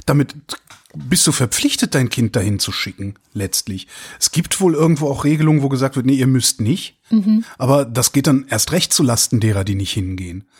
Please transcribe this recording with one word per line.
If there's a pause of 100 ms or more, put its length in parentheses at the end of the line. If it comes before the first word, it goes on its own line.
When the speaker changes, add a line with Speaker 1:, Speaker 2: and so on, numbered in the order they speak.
Speaker 1:
damit (600)
bist
du
verpflichtet,
dein
Kind
dahin
zu
schicken, (180)
letztlich. (320)
Es
gibt
wohl
irgendwo
auch
Regelungen,
wo
gesagt
wird,
nee,
ihr
müsst
nicht. (140)
Speaker 2:
Mhm. (120)
Speaker 1:
Aber
das
geht
dann
erst
recht
zu
Lasten
derer,
die
nicht
hingehen. (140)